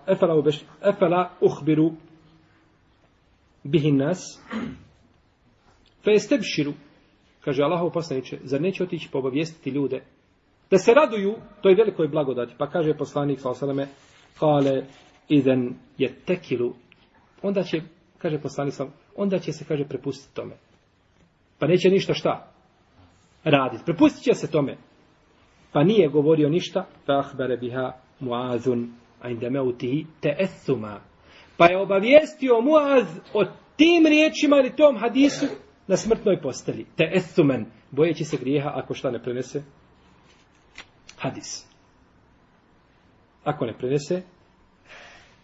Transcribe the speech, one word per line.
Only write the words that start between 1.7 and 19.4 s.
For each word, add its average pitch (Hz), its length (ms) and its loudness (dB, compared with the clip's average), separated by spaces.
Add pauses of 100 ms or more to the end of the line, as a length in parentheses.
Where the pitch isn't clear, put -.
bihi 147 280 2
nas, 143 520 -2 (1600)
fe 208 80 2
estebširu.” 202 640 0 (680)
Kaže: 143 220 -2
„Allahov 170 280 0
poslaniče, 147 520 -6
zar 139 180 -4
neće 185 220 -4
otići, 180 280 -8
pa 143 80 -4
obavijestiti 143 500 -6
ljude 131 340 -4 (640)
da 196 80 6
se 233 160 4
raduju 220 420 2 (260)
toj 196 120 6
velikoj 185 340 2
blagodati?” 123 500 -4
Pa 147 120 -6
kaže 156 280 -2
poslanik, 143 420 -4
sallallahu 127 260 -6
alejhi 139 140 -4
ve 139 60 -4 (540)
selleme, 147 240 4
„Kale 135 220 0 (440)
izen 131 460 2 (220)
je 127 160 -2 (120)
tekilu.” 123 480 -4 (680)
„Onda 196 220 -2
će”, 160 180 -6 (360)
kaže 156 240 -4
poslanik, 139 320 -6
sallallahu 135 200 -10
alejhi - 60 -20
ve - 120 -20
sellem, 202 120 -6
„onda 190 160 0
će 160 140 -8